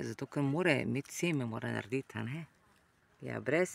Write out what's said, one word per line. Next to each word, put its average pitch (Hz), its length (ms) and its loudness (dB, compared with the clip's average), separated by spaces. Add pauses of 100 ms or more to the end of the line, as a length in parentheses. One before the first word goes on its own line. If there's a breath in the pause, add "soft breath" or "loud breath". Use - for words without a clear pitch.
zato 117 240 -4
ker 143 160 0
mora 151 380 4
imeti 117 340 -2
seme, 151 320 0
mora 117 240 -2
narediti, 113 480 -2
a 110 80 -2
ne? 156 160 -6 (800)
Ja, 123 160 -4
brez 143 360 2